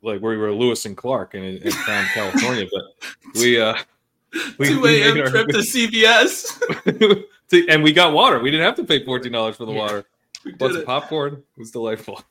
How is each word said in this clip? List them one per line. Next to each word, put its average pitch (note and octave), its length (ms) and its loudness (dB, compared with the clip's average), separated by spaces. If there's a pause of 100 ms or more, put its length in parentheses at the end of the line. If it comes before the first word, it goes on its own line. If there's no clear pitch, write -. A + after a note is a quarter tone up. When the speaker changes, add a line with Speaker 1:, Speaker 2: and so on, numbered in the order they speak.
Speaker 1:
like, G#2 220 -6
we A2+ 160 -2
were G#2+ 120 -2
Lewis A2+ 360 0
and G2+ 100 -12
Clark A#2+ 380 -6
in, G2 80 -10
in F#2+ 300 -6
Crown, - 380 -4
Speaker 2:
<laughs> - 40 -4
Speaker 1:
California, A2 580 -2
but - 380 -12 (240)
we, A#2+ 260 2
uh, A2 160 0 (800)
we, C#3+ 100 0
we - 0 -
Speaker 2:
Two C4 180 2
A A3+ 180 4
M A3 100 4
Speaker 1:
made D3 100 0
our C3 60 0
Speaker 2:
trip A3 180 0
to - 140 0
C A#3 240 -2
V A3 180 2
S. A3+ 560 2 (120)
Speaker 1:
<laughs> - 120 -10
to, F#3 840 2
and D#3 140 4
we D3+ 100 6
got E3+ 200 4
water. F3+ 280 4
We B2+ 100 0
didn't D#3 160 0
have A#3 100 0
to E4 80 -6
pay D#3 200 0
fourteen B2+ 280 -6
dollars A2 240 -2
for A#2+ 80 -12
the A2 80 -8
Speaker 3:
Yeah. G#2+ 60 -4
Speaker 1:
water. G#2 260 -4 (400)
Speaker 2:
We - 80 -14
did - 80 -10
Speaker 1:
Lots C3 140 0
of E3 80 -6
Speaker 2:
it. - 40 -10
Speaker 1:
popcorn. C#3+ 480 -4
It - 240 -20
was A2+ 120 -18
delightful. A2 600 -8